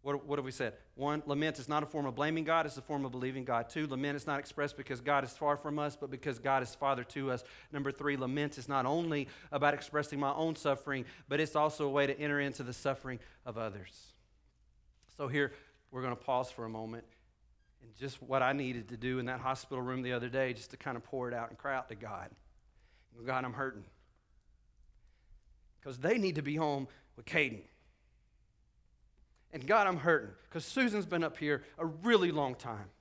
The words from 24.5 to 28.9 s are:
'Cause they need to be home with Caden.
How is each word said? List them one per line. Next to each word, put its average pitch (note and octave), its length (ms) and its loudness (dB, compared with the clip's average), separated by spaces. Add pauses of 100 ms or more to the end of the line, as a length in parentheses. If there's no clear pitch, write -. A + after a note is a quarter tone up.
'Cause B2+ 180 -8
they F#3 180 4
need F#3+ 180 2
to D3+ 60 0
be C#3+ 140 -2
home D3 320 2 (300)
with A#2 80 -18
Caden. C3 400 2 (1900)